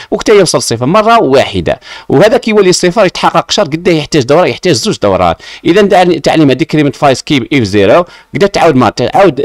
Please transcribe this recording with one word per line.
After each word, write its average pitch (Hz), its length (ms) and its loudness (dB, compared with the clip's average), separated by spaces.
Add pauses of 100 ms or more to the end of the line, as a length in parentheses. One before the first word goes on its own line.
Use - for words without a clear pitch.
(100)
وقتها 220 240 0
يوصل 170 280 2
صفر 120 240 -4
مره 214 360 2
واحده، 101 580 -2 (280)
وهذا 202 280 2
كيولي 208 360 2
صفر، 180 340 0
يتحقق 170 420 -2
الشرط 208 180 -2
قد 165 220 -4
ايه 165 100 2
يحتاج 147 240 -2
دوره؟ 147 240 2
يحتاج 139 260 -2
زوج 160 300 -4
دورات. 90 340 0 (280)
اذا 175 180 2
تعل-، 180 380 2
تعليمه 156 320 2
ديكريمنت 147 440 -2
فايل 135 200 0
سكيب 131 360 -4
اف 139 100 2
زيرو 104 420 2 (300)
قد 175 140 0
تعاود 165 280 0
ما 120 140 2
تعاود 151 540 0